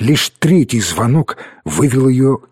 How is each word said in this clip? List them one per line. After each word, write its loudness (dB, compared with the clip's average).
Лишь 0
третий 0
звонок -2
вывел 0
ее 0